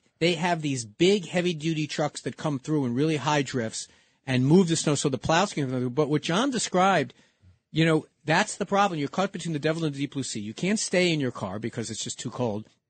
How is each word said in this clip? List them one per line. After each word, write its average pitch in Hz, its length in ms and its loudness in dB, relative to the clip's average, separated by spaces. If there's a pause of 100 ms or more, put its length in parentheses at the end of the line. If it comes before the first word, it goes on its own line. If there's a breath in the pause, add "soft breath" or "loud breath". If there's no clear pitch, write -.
(180)
they 170 160 2
have 170 260 0
these 135 240 -4
big, 170 440 2
heavy-duty 165 580 -2
trucks - 340 -4
that - 160 -8
come 147 220 -4
through 151 260 -2
in 120 100 -2
really 156 220 2
high 147 240 2
drifts 120 480 -4 (380 soft breath)
and 127 200 2
move 170 220 8
the 160 80 2
snow 156 180 0
so 147 140 0
the 127 80 -2
plows 170 380 2
can 139 160 -2
go 131 80 -2
through. 127 100 -2
But 131 220 0
what 151 100 2
John 214 300 0
described, 185 640 2 (580 soft breath)
you 156 140 4
know, 160 180 4 (220)
that's 170 300 0
the 202 80 -4
problem. 196 340 0
You're 139 120 -4
caught 190 220 -2
between 165 200 -8
the 151 60 -2
devil 160 260 -2
and 147 100 -2
the 139 40 -12
deep 139 160 -6
blue 135 80 -4
sea. - 180 -8
You 104 140 -8
can't 202 240 -2
stay 180 340 2
in 151 80 0
your 127 100 -2
car 101 280 -6
because 113 320 -6
it's 107 120 -8
just - 160 -10
too 123 120 -8
cold, 113 360 -4 (240)